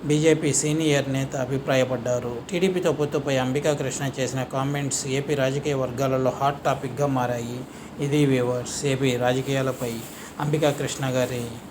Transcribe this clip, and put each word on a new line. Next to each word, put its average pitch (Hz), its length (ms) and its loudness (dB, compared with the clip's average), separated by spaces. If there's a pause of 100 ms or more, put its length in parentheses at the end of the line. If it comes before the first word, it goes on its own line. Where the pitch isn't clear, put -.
బీజేపీ 151 480 4
సీనియర్ 151 600 2
నేత 135 240 -2
అభిప్రాయపడ్డారు. 123 1000 0 (140)
టీడీపీతో 175 420 2
పొత్తుపై 143 440 0
అంబికా 135 360 2
కృష్ణ 139 380 -2 (100)
చేసిన 127 220 -2
కామెంట్స్ 139 640 -2
ఏపీ 139 280 -2
రాజకీయ 139 400 0
వర్గాలలో 131 680 0
హాట్ 139 240 0
టాపిక్గా 139 420 0
మారాయి. 123 540 -2 (400)
ఇది 147 260 4
వ్యూవర్స్, 123 600 0
ఏపీ 131 300 2
రాజకీయాలపై 127 760 0 (480)
అంబికా 147 300 2
కృష్ణ 139 360 -4
గారి 127 380 0 (260)